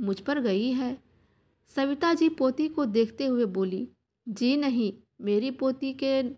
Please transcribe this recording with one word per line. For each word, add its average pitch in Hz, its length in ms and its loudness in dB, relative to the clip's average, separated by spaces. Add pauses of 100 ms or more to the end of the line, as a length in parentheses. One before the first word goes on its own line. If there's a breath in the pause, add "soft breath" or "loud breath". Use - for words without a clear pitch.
मुझ 196 200 -2
पर 285 200 -2
गई 220 300 0
है," 254 320 -4 (680)
सविता 285 460 0
जी 320 140 4
पोती 302 400 0
को 302 160 -2
देखते 226 420 0
हुए 240 180 2
बोली। 190 440 -2 (400)
"जी 240 280 2
नहीं, 240 360 0 (280)
मेरी 208 300 0
पोती 262 420 -2
के 269 300 0 (160)